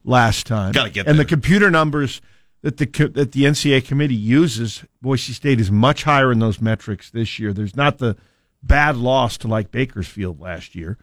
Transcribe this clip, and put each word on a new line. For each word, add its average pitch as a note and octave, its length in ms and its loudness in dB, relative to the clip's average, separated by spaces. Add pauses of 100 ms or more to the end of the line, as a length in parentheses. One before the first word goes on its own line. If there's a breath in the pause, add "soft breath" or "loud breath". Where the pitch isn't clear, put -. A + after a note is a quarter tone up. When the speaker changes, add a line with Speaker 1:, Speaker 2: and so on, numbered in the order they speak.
Speaker 1:
last A#2+ 380 2
time. G2+ 240 -2
Speaker 2:
Gotta B2 180 -2
get G2+ 180 -6
Speaker 1:
And D3+ 120 4
Speaker 2:
there. C#3+ 60 2
Speaker 1:
the - 40 -12
computer F#3 400 2
numbers D3+ 520 -2 (400)
that D3+ 160 -6
the D3+ 100 -2
co-, D3 220 0
that C#3+ 240 -2
the C#3 120 2
N D3 100 4
C C#3+ 180 0
A C3+ 40 4
A B2+ 40 2
committee C#3 340 -2
uses, A2+ 680 0 (180)
Boise B2+ 320 -4
State C3 260 0
is G2+ 120 2
much A#2+ 320 2
higher C#3 280 2
in A2+ 80 2
those A2 220 0
metrics A2 480 -4
this A2+ 280 -6
year. G#2+ 160 -4
There's G2+ 220 -6
not C#3+ 220 0
the A#2 180 -2 (480)
bad D3 340 2
loss B2 420 0
to, - 80 -8
like, A2 240 -2
Bakersfield G2 680 -6
last F2 340 -14
year F2 300 -10